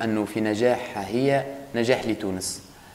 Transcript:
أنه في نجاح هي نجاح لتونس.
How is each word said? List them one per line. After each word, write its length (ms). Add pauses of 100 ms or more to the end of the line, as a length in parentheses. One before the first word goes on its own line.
أنه 220
في 160
نجاح 580
هي 460 (300)
نجاح 320
لتونس. 560 (320)